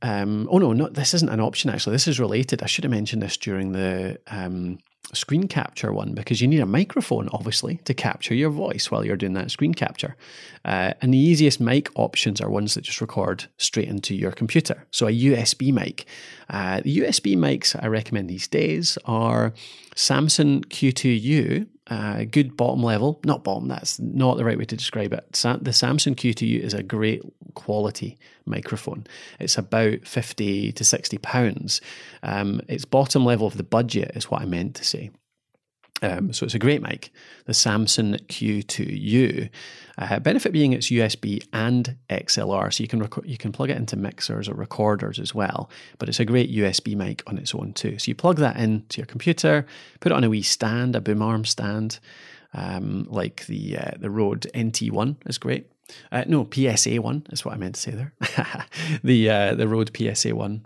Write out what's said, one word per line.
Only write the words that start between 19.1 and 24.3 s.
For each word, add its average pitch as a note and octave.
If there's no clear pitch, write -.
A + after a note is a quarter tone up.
Samson C#3+
Q -
two C3
U, C3
uh, G#2+
good B2+
bottom B2+
level, A#2
not D3
bottom, A2+
that's -
not B2+